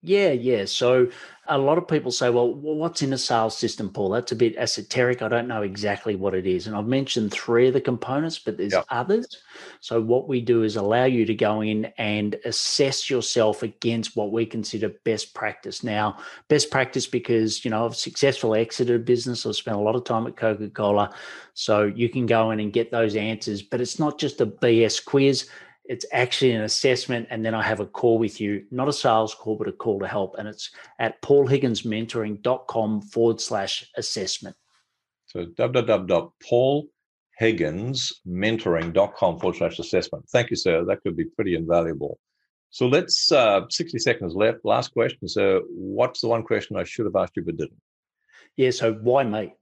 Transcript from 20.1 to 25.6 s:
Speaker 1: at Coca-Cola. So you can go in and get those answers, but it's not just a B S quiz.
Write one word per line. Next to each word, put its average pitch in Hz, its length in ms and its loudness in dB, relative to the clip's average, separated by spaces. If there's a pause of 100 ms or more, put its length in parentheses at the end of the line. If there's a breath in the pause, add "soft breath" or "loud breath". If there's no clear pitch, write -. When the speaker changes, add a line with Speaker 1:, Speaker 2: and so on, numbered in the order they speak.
Speaker 1:
at 120 100 -10
Coca-Cola. 104 760 0 (400 loud breath)
So 107 300 2
you 113 260 0
can 127 160 -2
go 113 240 4
in 107 100 -2
and 104 140 -4
get 117 160 0
those 113 260 0
answers, 107 460 -4
but 123 200 -6
it's - 180 -6
not 151 180 -2
just 139 240 -4
a 117 60 2
B 117 360 4
S 107 160 2
quiz. 139 480 2 (380 loud breath)